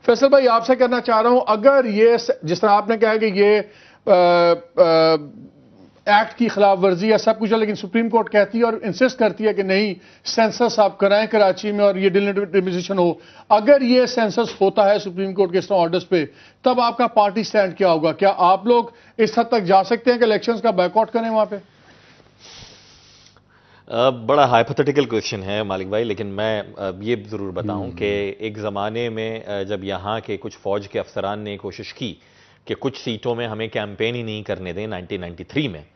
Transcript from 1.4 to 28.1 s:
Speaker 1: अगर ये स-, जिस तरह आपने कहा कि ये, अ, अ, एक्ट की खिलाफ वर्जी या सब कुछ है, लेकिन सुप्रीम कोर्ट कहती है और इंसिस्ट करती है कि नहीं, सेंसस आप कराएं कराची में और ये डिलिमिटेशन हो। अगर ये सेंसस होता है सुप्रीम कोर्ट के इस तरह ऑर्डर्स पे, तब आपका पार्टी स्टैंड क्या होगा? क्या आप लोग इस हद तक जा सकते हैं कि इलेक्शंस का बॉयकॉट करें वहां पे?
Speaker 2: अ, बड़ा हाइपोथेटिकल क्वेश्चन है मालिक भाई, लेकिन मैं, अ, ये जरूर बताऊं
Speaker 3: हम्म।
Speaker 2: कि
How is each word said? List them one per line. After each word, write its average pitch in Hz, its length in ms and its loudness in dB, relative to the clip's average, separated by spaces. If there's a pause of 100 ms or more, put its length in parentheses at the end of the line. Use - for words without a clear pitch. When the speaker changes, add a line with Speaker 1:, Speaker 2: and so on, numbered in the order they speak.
Speaker 1:
अगर 247 460 2
ये 220 320 4
स-, - 260 -4
जिस 170 160 -2
तरह 214 100 2
आपने 208 260 2
कहा 220 200 2
कि 220 100 0
ये, 208 320 4
अ, - 520 -8
अ, 170 1040 4 (920)
एक्ट 214 280 2
की 233 120 0
खिलाफ 196 300 2
वर्जी 190 340 2
या 208 40 4
सब 220 220 0
कुछ 214 140 -2
है, 226 60 2
लेकिन 214 160 -2
सुप्रीम 226 340 -4
कोर्ट 226 200 0
कहती 208 300 0
है 240 60 2
और 226 200 -4
इंसिस्ट 254 340 -2
करती 214 260 -2
है 208 100 0
कि 196 80 -4
नहीं, 190 340 0 (280)
सेंसस 226 540 0
आप 202 180 2
कराएं 202 320 2
कराची 208 440 0
में 208 120 0
और 190 140 2
ये 190 120 2
डिलिमिटेशन 190 880 -2
हो। 175 220 0 (300)
अगर 233 320 6
ये 254 240 4
सेंसस 226 540 -2
होता 196 240 4
है 202 140 4
सुप्रीम 190 340 -6
कोर्ट 185 200 0
के 180 60 0
इस 170 100 -4
तरह 196 100 0
ऑर्डर्स 170 260 0
पे, 160 260 -2 (340)
तब 254 160 2
आपका 240 260 0
पार्टी 208 380 0
स्टैंड 190 320 0
क्या 190 120 2
होगा? 160 240 2
क्या 196 180 2
आप 185 360 2
लोग 233 260 2 (260)
इस 220 200 0
हद 233 80 0
तक 233 140 0
जा 190 220 4
सकते 233 280 0
हैं 240 100 0
कि 240 60 4
इलेक्शंस 214 340 -2
का 226 120 0
बॉयकॉट 185 380 0
करें 226 200 -4
वहां 214 160 0
पे? 196 280 -14 (2250)
Speaker 2:
अ, 123 220 0
बड़ा 127 360 2
हाइपोथेटिकल 127 580 2
क्वेश्चन 110 380 -6
है 104 200 -6
मालिक 95 280 -6
भाई, 110 140 -2
लेकिन 104 220 -6
मैं, 104 360 -6
अ, 95 400 -10
ये 117 140 -4
जरूर 101 360 -10
बताऊं 92 300 -6
Speaker 3:
हम्म। 90 100 -10
Speaker 2:
कि 101 480 -4